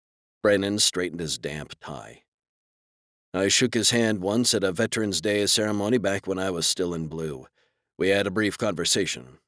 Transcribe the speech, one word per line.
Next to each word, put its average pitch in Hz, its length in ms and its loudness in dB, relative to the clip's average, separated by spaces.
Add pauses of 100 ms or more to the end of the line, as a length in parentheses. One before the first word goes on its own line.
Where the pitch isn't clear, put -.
(420)
Brennan 101 380 4
straightened 87 400 -2
his 78 180 -4
damp 73 420 -8
tie. 58 440 -14 (1080)
"I 98 160 2
shook 120 240 2
his 107 180 2
hand 113 300 2
once 107 320 2
at 98 120 0
a 95 80 0
Veterans 107 500 -2
Day 104 240 2
ceremony 104 500 2
back 98 300 -2
when 95 120 -2
I 95 120 -2
was 85 160 -2
still 87 260 0
in 82 140 -4
blue. 76 400 -8 (500)
We 92 120 0
had 98 180 2
a 98 60 -4
brief 104 260 0
conversation. 85 880 -2